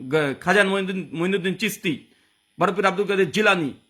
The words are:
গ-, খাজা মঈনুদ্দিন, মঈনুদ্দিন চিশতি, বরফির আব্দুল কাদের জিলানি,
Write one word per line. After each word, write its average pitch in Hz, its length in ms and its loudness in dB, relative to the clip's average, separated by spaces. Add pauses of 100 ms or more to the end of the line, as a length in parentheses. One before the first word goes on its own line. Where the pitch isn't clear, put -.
গ-, 143 320 0
খাজা 190 240 4
মঈনুদ্দিন, 190 480 -2
মঈনুদ্দিন 180 420 -2
চিশতি, 196 520 -4 (540)
বরফির 196 260 0
আব্দুল 190 200 0
কাদের 190 240 0
জিলানি, 190 420 2 (180)